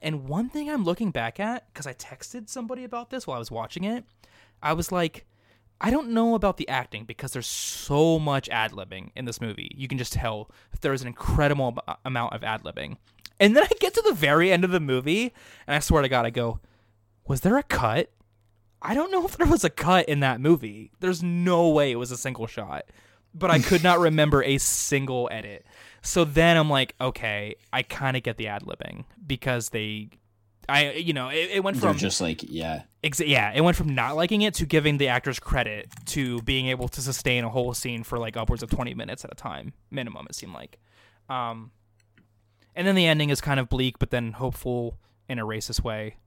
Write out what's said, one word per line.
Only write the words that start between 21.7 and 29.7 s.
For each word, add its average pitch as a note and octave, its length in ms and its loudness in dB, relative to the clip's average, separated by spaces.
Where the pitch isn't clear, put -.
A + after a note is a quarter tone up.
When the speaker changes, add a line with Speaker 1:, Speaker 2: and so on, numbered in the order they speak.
Speaker 1:
way D3 200 6
it B2 40 0
was A#2+ 160 -4
a B2 80 -8
single B2+ 280 -6
shot, F#2 380 -8
but F3 180 0
I D#3+ 80 6
could E3 240 4
not F3 160 6
Speaker 2:
<laughs> E3+ 100 6
Speaker 1:
remember D3+ 360 4
a C#3 140 2
single B2+ 720 -2
edit. G#2 320 -12
So E3+ 240 2
then E3 320 6
I'm D3+ 100 4
like, C3+ 320 0
"Okay, G#2+ 540 -4
I C3 100 -2
kinda C3 380 -4
get A#2 160 -6
the G#2+ 120 -6
ad-libbing," - 580 -10
because B2 440 -4